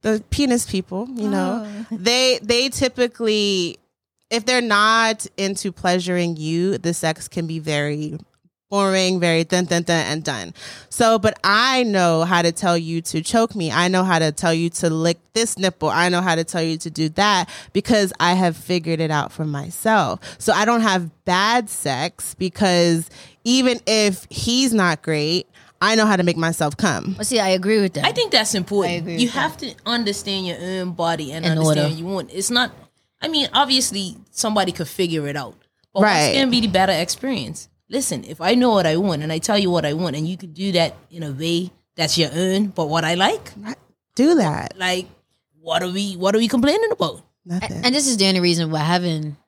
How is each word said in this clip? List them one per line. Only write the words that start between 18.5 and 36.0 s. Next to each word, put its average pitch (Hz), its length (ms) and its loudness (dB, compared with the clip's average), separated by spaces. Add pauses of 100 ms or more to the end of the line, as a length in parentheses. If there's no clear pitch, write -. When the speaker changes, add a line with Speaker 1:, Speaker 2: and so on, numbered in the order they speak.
Speaker 1:
figured 165 420 -4
it 160 120 -2
out 147 200 -2
for 160 140 -6
myself. 151 760 -2 (180)
So 220 140 2
I 190 120 4
don't 233 160 2
have 185 300 2 (120)
bad 208 460 2
sex - 640 -6
because 175 760 2 (320)
even 247 420 4
if 208 460 2
he's 247 420 0
not 180 300 2
great, 160 420 -2 (340)
I 208 140 2
know 220 140 4
how 208 80 6
to 180 80 2
make 170 140 2
myself 165 380 -2
come. 170 400 -2
Speaker 2:
Well, 208 100 -8
see, 240 140 0
I 190 100 0
agree 190 300 2
with 190 140 2
that. - 120 -4
Speaker 3:
I 403 60 2
think 466 200 -2
that's 220 240 0
important. 185 380 -2
Speaker 2:
I 175 40 -4
agree 165 200 -6
Speaker 3:
You 240 100 2
Speaker 2:
with 233 80 -4
Speaker 3:
have 285 240 -2
Speaker 2:
that. - 180 -12
Speaker 3:
to - 80 -20
understand 202 640 -4
your 170 120 -6
own 180 340 -6
body 165 380 -2
and 165 140 -8
Speaker 2:
In 170 60 2
Speaker 3:
understand 156 280 2
Speaker 2:
order. 147 100 2
Speaker 3:
what 156 100 -6
you 165 60 -8
want. 185 280 -6
It's 196 160 -4
not, 240 220 0 (500)
I 302 60 -6
mean, 302 260 -2
obviously, 254 640 0 (140)
somebody 208 400 0
could 165 160 -6
figure 160 400 -2
it 143 80 -6
out. 127 180 -10 (400)
But 190 80 2